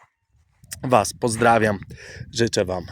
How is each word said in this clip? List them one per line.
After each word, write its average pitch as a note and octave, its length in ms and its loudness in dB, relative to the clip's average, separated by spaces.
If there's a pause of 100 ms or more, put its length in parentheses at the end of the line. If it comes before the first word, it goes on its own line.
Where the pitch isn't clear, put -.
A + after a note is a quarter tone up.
(840)
Was A#2+ 380 2
pozdrawiam, A2+ 580 2 (520)
życzę A2 340 0
Wam F2+ 260 -6